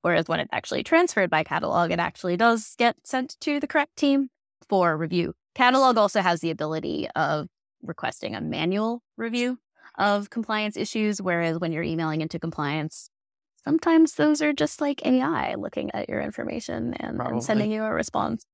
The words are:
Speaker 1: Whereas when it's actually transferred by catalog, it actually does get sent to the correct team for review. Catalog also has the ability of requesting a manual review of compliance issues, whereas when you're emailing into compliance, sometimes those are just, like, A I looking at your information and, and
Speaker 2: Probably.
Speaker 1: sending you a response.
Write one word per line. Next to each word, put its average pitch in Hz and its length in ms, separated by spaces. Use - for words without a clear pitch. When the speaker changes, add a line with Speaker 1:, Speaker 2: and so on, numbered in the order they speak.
Speaker 1:
Whereas 170 260
when 165 140
it's - 100
actually - 320
transferred 320 460
by 160 160
catalog, - 460
it 175 80
actually 175 360
does 226 420
get 233 280
sent 254 360
to 294 200
the 294 60
correct - 280
team 277 320
for 175 300
review. 165 380
Catalog 254 440
also 208 240
has 170 200
the 165 80
ability 156 680
of 151 320
requesting - 540
a 104 60
manual 196 600
review 240 440
of 202 340
compliance 214 440
issues, 214 460
whereas 170 380
when 170 120
you're 160 120
emailing 160 380
into 160 180
compliance, 156 680
sometimes 320 520
those 202 260
are 302 120
just, 302 280
like, 285 240
A 254 160
I 285 340
looking - 380
at - 160
your - 120
information - 720
and, - 160
and - 60
Speaker 2:
Probably. - 240
Speaker 1:
sending 214 300
you 214 120
a 220 100
response. - 500